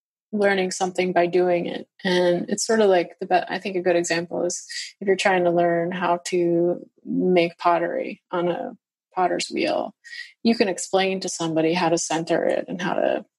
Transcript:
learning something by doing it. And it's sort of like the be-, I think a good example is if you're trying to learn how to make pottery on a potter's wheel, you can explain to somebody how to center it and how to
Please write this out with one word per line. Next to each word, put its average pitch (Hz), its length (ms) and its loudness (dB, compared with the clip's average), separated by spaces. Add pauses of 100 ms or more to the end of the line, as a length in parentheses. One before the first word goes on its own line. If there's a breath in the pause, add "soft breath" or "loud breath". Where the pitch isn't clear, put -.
(320)
learning 196 380 2
something 185 420 -2
by 175 140 4
doing 175 400 2
it. - 220 -10 (160)
And 180 440 2
it's 208 180 -4
sort 220 140 2
of 208 80 6
like 175 320 2
the 190 60 -6
be-, 185 80 0 (140)
I 180 100 -6
think 190 180 -6
a 180 60 0
good 180 140 2
example 170 480 -2
is - 220 -6 (340 loud breath)
if 196 60 -6
you're 196 100 4
trying 185 280 2
to 175 60 4
learn 170 420 2
how 175 340 -2
to 175 600 0 (180)
make 175 540 2
pottery 170 720 -2
on 175 180 -2
a - 280 -6 (380)
potter's 180 340 -2
wheel, - 460 -2 (480 loud breath)
you 226 120 4
can 220 140 2
explain 190 520 -2
to 185 80 -6
somebody 160 440 0
how 175 160 0
to 170 100 2
center 165 460 -2
it - 240 0
and 180 120 -8
how 190 140 -2
to - 300 0 (140)